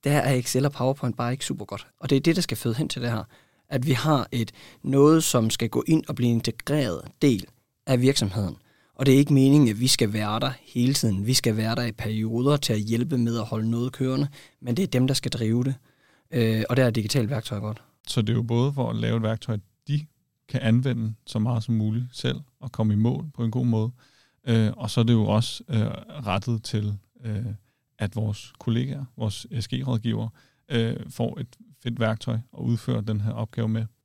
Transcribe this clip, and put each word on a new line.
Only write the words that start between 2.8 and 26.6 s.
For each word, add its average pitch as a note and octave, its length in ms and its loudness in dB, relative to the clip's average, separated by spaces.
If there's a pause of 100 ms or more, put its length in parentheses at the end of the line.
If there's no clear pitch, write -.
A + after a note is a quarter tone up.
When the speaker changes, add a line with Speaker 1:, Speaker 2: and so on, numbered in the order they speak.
Speaker 1:
til - 140 -6
det A#2+ 80 -2
her. A2+ 140 -4 (440)
At C3+ 180 -2
vi D#3 60 2
har C3+ 400 2
et, A#2 200 -4 (300)
noget, D3 420 6
som A2 260 2
skal A#2 180 -2
gå A#2+ 180 0
ind D#3 220 4
og D3 60 -4
blive B2 140 0
en A#2 60 4
integreret A#2 680 -2 (200)
del B2 240 4 (400)
af C3 140 4
virksomheden. G#2+ 560 2 (380)
Og C3 120 0
det C3 80 8
er C3+ 40 8
ikke C#3+ 160 6
meningen, C3+ 340 6
at G#2+ 120 -2
vi B2 60 0
skal A2+ 260 2
være G#2+ 280 -2
der C3 120 -2 (100)
hele B2 320 0
tiden. G2+ 320 0
Vi B2+ 80 2
skal A2+ 220 2
være A2+ 180 -2
der A#2+ 100 -4
i A2+ 80 -4
perioder A2+ 640 0
til C#3+ 160 0
at G#2+ 80 0
hjælpe A#2 380 -2
med A#2 200 0
at G#2+ 60 -4
holde A2 260 -2
noget A#2+ 220 -2
kørende, C3+ 360 -2 (320)
men A#2+ 160 -4
det F#3 60 0
er F#3+ 40 0
dem, B2+ 200 2
der C3+ 80 2
skal - 160 -4
drive A#2 340 0
det. D3+ 100 -2 (560)
Øh, A2+ 380 2
og B2 80 2
der C3 80 6
er A#2+ 60 4
digitalt A2 400 0
værktøj A2+ 300 -6
godt. G#2+ 220 -8 (240)
Speaker 2:
Så - 160 0
det G#2+ 80 0
er A2+ 40 2
jo A#2+ 80 0
både A#2+ 300 0
for B2 180 -2
at A2+ 60 -4
lave A2+ 200 0
et A2+ 60 0
værktøj, A2 360 -4 (300)
de D3 180 -2 (420)
kan A#2+ 120 -4
anvende A#2 540 2 (120)
så - 120 -6
meget A2+ 260 -2
som A#2 100 -2
muligt A2 380 0
selv - 280 -4 (200)
og - 120 -12
komme G#2+ 200 0
i G#2 40 2
mål B2+ 380 0
på A#2+ 100 -4
en A2+ 60 -2
god B2 160 -2
måde. A2+ 240 0 (560)
Øh, A2+ 300 2
og A2+ 140 -8
så - 100 0
er A#2 40 6
det A#2+ 80 4
jo A2 140 4
også, G#2+ 420 0
øh, A2+ 180 0 (400)
rettet G#2 360 -2